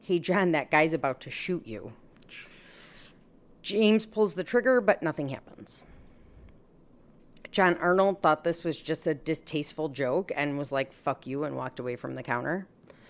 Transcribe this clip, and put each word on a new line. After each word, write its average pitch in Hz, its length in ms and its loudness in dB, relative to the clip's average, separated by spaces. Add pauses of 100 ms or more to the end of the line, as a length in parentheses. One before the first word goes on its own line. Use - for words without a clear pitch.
"Hey, 175 180 0
John, 180 320 2
that 147 180 0
guy's 156 240 4
about 135 280 -2
to 127 100 -14
shoot - 340 -6
you." 107 280 -12 (1700)
James 214 440 4
pulls 208 300 0
the 175 80 -4
trigger, 240 360 4
but 202 240 2
nothing 151 260 -2
happens. - 540 -14 (1700)
John 180 240 4
Arnold 185 460 2
thought 156 220 4
this 170 200 -2
was 160 160 -4
just - 280 -6
a 160 80 0
distasteful 151 760 -6
joke 139 460 -2
and 143 220 -2
was 143 140 -6
like, 135 220 -4
"Fuck - 320 -4
you," 139 180 -6
and 143 120 -6
walked 127 240 -8
away 123 160 -6
from 131 200 -10
the 131 80 -10
counter. 139 440 -4 (420)